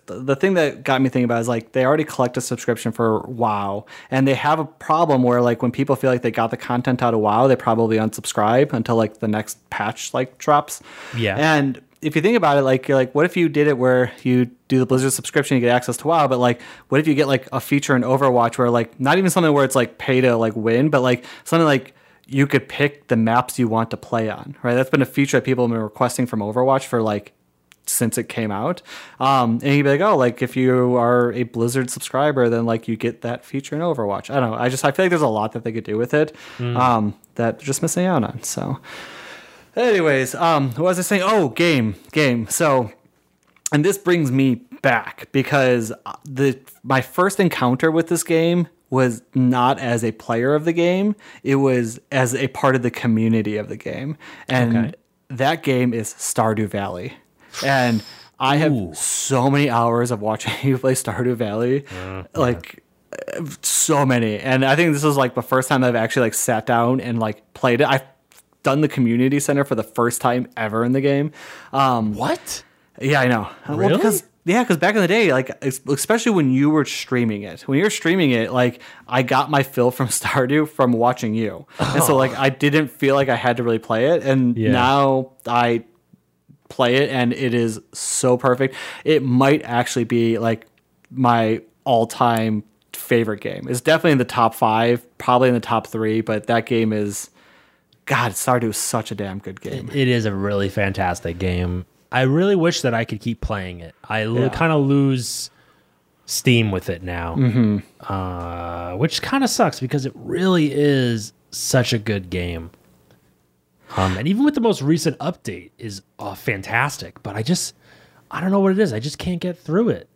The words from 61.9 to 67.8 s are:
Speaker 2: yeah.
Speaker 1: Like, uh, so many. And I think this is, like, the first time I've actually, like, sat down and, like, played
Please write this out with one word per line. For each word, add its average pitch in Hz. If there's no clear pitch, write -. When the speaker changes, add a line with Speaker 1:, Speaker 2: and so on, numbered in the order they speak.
Speaker 2:
yeah. 95
Speaker 1:
Like, -
uh, -
so 143
many. 117
And 131
I 135
think 165
this 143
is, 147
like, 127
the 123
first 127
time 131
I've 123
actually, 117
like, -
sat 110
down 120
and, 117
like, 107
played 123